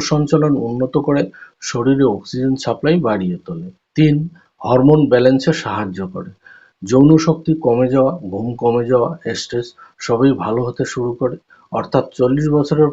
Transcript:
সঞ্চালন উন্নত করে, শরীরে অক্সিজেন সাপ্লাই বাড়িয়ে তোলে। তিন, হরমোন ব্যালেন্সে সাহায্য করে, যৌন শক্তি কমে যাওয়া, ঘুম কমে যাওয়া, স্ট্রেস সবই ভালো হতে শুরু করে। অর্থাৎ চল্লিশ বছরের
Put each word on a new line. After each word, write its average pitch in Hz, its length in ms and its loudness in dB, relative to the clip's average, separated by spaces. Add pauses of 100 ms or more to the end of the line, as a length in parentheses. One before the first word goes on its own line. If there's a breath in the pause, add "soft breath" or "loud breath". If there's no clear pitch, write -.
(100)
সঞ্চালন 151 420 2 (140)
উন্নত 123 320 -4
করে, 143 240 0 (380 loud breath)
শরীরে 135 440 0 (100)
অক্সিজেন 127 420 -4
সাপ্লাই 135 420 0
বাড়িয়ে 101 460 -2
তোলে। - 240 -12 (260)
তিন, 151 200 4 (460 soft breath)
হরমোন 135 480 4
ব্যালেন্সে 127 440 4 (100)
সাহায্য 98 380 -6 (140)
করে, 90 160 -12 (520 soft breath)
যৌন 127 360 6
শক্তি 160 340 0 (120)
কমে 127 300 2
যাওয়া, 131 180 2 (180)
ঘুম 104 260 -6
কমে 120 340 0
যাওয়া, 123 200 2 (240)
স্ট্রেস - 340 -8 (300 soft breath)
সবই 123 340 0 (100)
ভালো 107 240 -2
হতে 120 180 -6
শুরু 120 300 -6
করে। 127 220 -4 (360 soft breath)
অর্থাৎ - 320 -2 (140)
চল্লিশ 135 300 0
বছরের 147 440 2